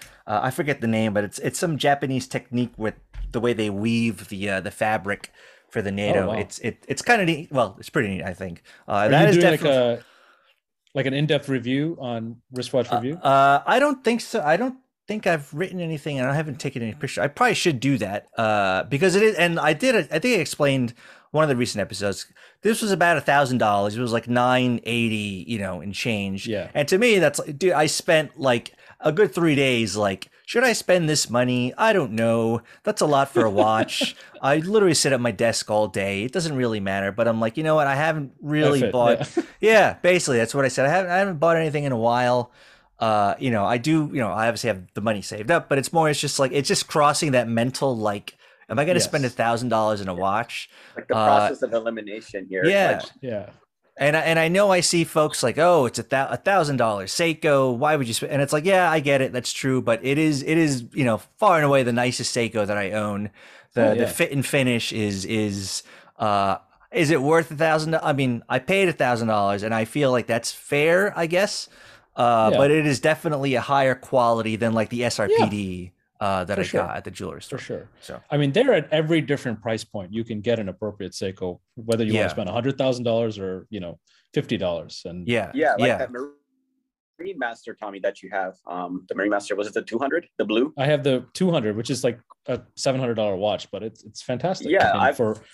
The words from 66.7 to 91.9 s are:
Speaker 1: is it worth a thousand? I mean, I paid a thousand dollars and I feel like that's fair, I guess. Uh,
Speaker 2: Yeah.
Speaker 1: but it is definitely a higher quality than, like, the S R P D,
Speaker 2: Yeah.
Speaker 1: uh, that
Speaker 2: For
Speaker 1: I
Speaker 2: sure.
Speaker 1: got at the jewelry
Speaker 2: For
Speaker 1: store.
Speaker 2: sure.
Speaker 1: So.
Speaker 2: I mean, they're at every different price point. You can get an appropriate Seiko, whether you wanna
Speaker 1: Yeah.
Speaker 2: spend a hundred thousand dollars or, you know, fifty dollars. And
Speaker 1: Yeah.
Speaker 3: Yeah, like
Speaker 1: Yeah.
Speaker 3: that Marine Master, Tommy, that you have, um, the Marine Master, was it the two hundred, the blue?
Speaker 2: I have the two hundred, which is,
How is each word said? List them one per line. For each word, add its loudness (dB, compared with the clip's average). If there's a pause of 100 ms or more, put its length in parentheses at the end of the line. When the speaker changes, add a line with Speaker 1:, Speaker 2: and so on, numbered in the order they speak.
Speaker 1:
is 2
it 2
worth 2
a -12
thousand? 0
I 0
mean, -2
I 0
paid 0
a 0
thousand 0
dollars 0
and -4
I 0
feel 0
like 0
that's -2
fair, 0
I -2
guess. -2 (500)
Uh, 4
Speaker 2:
Yeah. 4
Speaker 1:
but 6
it 2
is 0
definitely 0
a 0
higher 2
quality 0
than, 0
like, 2
the -4
S -2
R 0
P 2
D, -6 (300)
Speaker 2:
Yeah. -2
Speaker 1:
uh, 0
that -4
Speaker 2:
For -2
Speaker 1:
I -2
Speaker 2:
sure. -2
Speaker 1:
got -4
at -10
the -12
jewelry -10
Speaker 2:
For -12
Speaker 1:
store. -12
Speaker 2:
sure. -12 (100)
Speaker 1:
So. -16 (100)
Speaker 2:
I 0
mean, 2
they're 4
at 2
every 2
different -4
price -4
point. -12
You -4
can -8
get 0
an -6
appropriate -8
Seiko, -8 (160)
whether -2
you -2
wanna 2
Speaker 1:
Yeah. -2
Speaker 2:
spend -6
a -6
hundred -2
thousand -2
dollars -2
or, -8
you -10
know, -12 (340)
fifty -2
dollars. -6
And -12
Speaker 1:
Yeah. -2
Speaker 3:
Yeah, 0
like 0
Speaker 1:
Yeah. 0
Speaker 3:
that -6 (1080)
Marine -12
Master, -10
Tommy, -12
that -6
you -16
have, -6 (100)
um, -8
the -6
Marine 0
Master, -2
was -2
it -12
the -2
two -4
hundred, -2 (120)
the -2
blue? 0
Speaker 2:
I 0
have 2
the 0
two 0
hundred, 0
which -6
is, -4